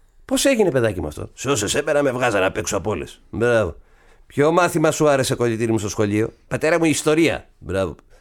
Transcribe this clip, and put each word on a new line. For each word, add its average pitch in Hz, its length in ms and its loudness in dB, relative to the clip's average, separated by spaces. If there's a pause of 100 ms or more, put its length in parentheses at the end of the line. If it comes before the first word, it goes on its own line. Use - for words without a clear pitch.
(260)
Πώς 262 200 -2
έγινε, 214 260 4
παιδάκι 113 300 0
μου, 78 60 -6
αυτό; 98 260 -12
Σε - 160 -8
όσες 104 260 -2
έπαινα, 151 280 0
με 139 80 0
βγάζανε 117 340 0
απ' 92 120 -2
έξω 104 200 -4
από 92 120 -4
όλες. 82 400 -8
Μπράβο. 110 460 0 (520)
Ποιο 143 240 2
μάθημα 165 400 2
σου 151 160 2
άρεσε, 131 280 2
κολλητήρι 117 360 0
μου, 113 80 2
στο 101 100 -4
σχολείο; 107 440 -2 (140)
Πατέρα 156 320 0
μου, 165 60 2
ιστορία. 151 640 0 (120)
Μπράβο. 92 360 -4 (260)